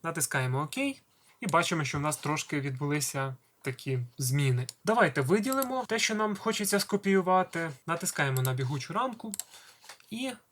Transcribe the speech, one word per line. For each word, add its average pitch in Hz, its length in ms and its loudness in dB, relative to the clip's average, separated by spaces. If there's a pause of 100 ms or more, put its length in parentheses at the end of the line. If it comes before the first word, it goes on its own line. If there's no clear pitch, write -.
Натискаємо 143 580 0
«ОК» 156 160 -6
і - 720 -6
бачимо, 165 340 6
що 139 140 -2
в 143 40 0
нас 147 160 0
трошки 151 420 -2
відбулися 139 760 -2 (260)
такі 131 380 -4 (180)
зміни. 127 500 2 (180)
Давайте 190 360 4
виділимо 247 680 0
те, 226 120 -2
що 220 160 0
нам 214 200 0
хочеться 208 440 -2
скопіювати. 185 920 2 (160)
Натискаємо 147 540 0
на 123 120 0
бігучу 135 400 -4
рамку 226 380 -4 (800)
і 247 220 -8 (200)